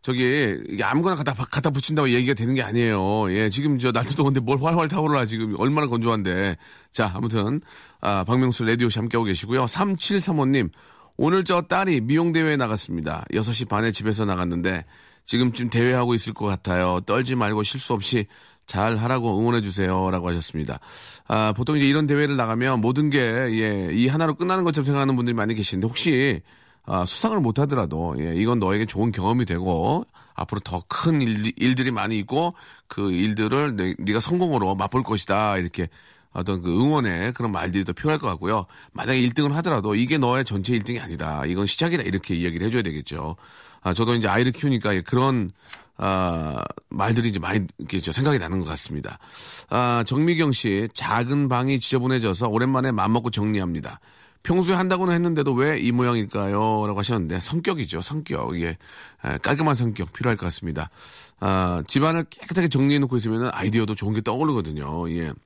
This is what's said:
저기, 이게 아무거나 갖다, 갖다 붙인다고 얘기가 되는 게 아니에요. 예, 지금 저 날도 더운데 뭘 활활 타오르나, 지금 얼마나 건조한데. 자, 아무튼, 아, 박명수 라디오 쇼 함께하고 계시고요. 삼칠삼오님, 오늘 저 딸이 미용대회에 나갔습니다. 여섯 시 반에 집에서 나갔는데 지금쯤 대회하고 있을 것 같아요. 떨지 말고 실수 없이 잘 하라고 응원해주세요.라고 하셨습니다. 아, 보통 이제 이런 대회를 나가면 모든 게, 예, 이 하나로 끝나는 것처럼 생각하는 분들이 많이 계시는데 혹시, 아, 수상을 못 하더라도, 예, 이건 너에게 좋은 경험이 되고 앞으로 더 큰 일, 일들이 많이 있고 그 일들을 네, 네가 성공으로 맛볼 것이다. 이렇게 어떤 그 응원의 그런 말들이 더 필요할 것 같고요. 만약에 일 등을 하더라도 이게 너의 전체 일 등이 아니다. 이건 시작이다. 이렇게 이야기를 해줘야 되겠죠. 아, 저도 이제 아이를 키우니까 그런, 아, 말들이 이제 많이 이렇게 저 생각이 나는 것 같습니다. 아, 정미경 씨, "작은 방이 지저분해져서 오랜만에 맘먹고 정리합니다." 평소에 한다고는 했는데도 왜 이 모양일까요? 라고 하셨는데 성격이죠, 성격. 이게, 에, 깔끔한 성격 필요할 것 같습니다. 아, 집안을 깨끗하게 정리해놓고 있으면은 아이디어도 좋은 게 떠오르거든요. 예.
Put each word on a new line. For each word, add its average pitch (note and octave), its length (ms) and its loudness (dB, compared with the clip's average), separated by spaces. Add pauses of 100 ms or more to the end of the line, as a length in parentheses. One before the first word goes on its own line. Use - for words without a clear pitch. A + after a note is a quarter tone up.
저기, B2+ 520 2 (140)
이게 G#2 140 -2
아무거나 D#3+ 320 2
갖다, C#3+ 180 -2
갖다 C3 380 -2
붙인다고 C#3 400 0
얘기가 B2 240 2
되는 A#2 180 0
게 C3 80 0
아니에요. G#2+ 720 2
예, G#2+ 160 2
지금 C#3 300 0
저 B2+ 120 2
날도 A2+ 220 0
더운데 C#3 260 2
뭘 B2+ 220 0
활활 E3 280 2
타오르나, D3+ 360 0
지금 A2 320 -2
얼마나 D3 300 2
건조한데. G2+ 680 0 (380)
자, A2 220 0
아무튼, A2+ 460 -2 (380)
아, G2 260 0
박명수 B2 380 2
라디오 A#2 260 2
쇼 A2 120 -2
함께하고 A#2 240 0
계시고요. G#2+ 400 0
삼칠삼오님, D#3 1040 0 (480)
오늘 F3+ 260 4
저 F3 200 2
딸이 F3 380 2
미용대회에 D#3+ 560 2
나갔습니다. E2+ 760 -4
여섯 A2 200 0
시 A2+ 120 -2
반에 A2 260 0
집에서 A2 340 -2
나갔는데 F2+ 600 -2 (400)
지금쯤 A#2+ 460 0
대회하고 B2 420 4
있을 A2+ 200 -2
것 G#2 120 -6
같아요. F2+ 600 0
떨지 B2+ 300 0
말고 G#2+ 280 0
실수 C3 300 -4
없이 G#2+ 340 0 (380)
잘 G#2+ 320 0
하라고 A#2 420 0
응원해주세요.라고 F#2 880 0
하셨습니다. D#2 500 -4 (480)
아, A2 280 2
보통 B2 220 -2
이제 C#3 100 4
이런 D3+ 180 4
대회를 C#3+ 320 2
나가면 A#2+ 440 0
모든 B2+ 280 2
게, C#3 100 2
예, A2 720 0
이 A#2 140 4
하나로 D#3 280 2
끝나는 F#3 280 0
것처럼 D3+ 220 0
생각하는 C#3 300 2
분들이 A#2+ 180 0
많이 A2 220 0
계시는데 G2+ 320 0
혹시, B2+ 540 2 (440)
아, F#2 200 -2
수상을 A3 340 0
못 A#2 200 2
하더라도, F2 600 0
예, E2 160 -2
이건 A2+ 240 2
너에게 G2+ 260 2
좋은 A2 260 0
경험이 G#2 340 0
되고 F#2 600 0 (300)
앞으로 - 260 -6
더 F#2 260 -6
큰 D#3+ 340 0
일, A2 360 0
일들이 B2+ 340 2
많이 G#2+ 280 -2
있고 D3+ 360 0 (320)
그 G2+ 240 -2
일들을 G#2+ 640 0
네, F#2 240 -2
네가 G#2 200 0
성공으로 C#3+ 560 0
맛볼 G2+ 280 -2
것이다. G#2 540 0
이렇게 F2 300 -4 (440)
어떤 F#2 300 -4
그 F2 100 -2
응원의 A#2 600 2
그런 A#2+ 200 -4
말들이 F2+ 320 -2
더 F2+ 80 -6
필요할 D3+ 260 -2
것 C#3+ 80 -4
같고요. F#2 380 -2 (280)
만약에 B2+ 260 0
일 B2 140 2
등을 C#3+ 240 2
하더라도 B2 380 0
이게 B2+ 220 2
너의 C3 280 2
전체 G2 300 -2
일 G#2+ 80 -2
등이 A#2 160 -6
아니다. D2+ 460 -6
이건 F2+ 200 0
시작이다. E3 380 0
이렇게 F#2+ 320 -2
이야기를 E2+ 320 -2
해줘야 A#2 160 0
되겠죠. D#2 540 -6 (440)
아, F#2 120 0
저도 A2+ 220 2
이제 A2 120 2
아이를 A#2+ 240 2
키우니까 G#2+ 500 0
그런, B2 500 0 (460)
아, E2+ 640 -2 (280)
말들이 A2+ 400 0
이제 G2 100 -2
많이 F#2 260 -2 (140)
이렇게 F2 200 -6
저 E2 120 -4
생각이 C3+ 280 2
나는 F2+ 200 -2
것 E2+ 60 -2
같습니다. D2+ 520 -6 (520)
아, A#2+ 360 0
정미경 D#3 460 2
씨, G#2+ 420 0
"작은 B2+ 560 0
방이 B2+ 300 2
지저분해져서 A#2+ 720 0
오랜만에 B2+ 420 2
맘먹고 A2+ 400 2
정리합니다." G2 680 -2 (440)
평소에 F3+ 320 2
한다고는 F3+ 400 2
했는데도 D#3+ 380 2
왜 C#3 260 2
이 A#2+ 120 2
모양일까요? G#2+ 960 0
라고 G2+ 120 -2
하셨는데 F#2 420 -2
성격이죠, C#3+ 600 -4
성격. F2+ 540 -6
이게, E2+ 220 -4 (480)
에, C#2 160 -4
깔끔한 D3 340 2
성격 A2 380 -4
필요할 A#2+ 240 -2
것 - 80 -8
같습니다. E2 440 -6 (500)
아, F#2 480 0
집안을 D#3+ 420 0
깨끗하게 E3+ 400 -2
정리해놓고 C#3 480 2
있으면은 A2+ 340 0
아이디어도 G#2+ 440 0
좋은 G#2 180 -2
게 A2 80 0
떠오르거든요. E2+ 920 -2
예. E2 220 -4 (120)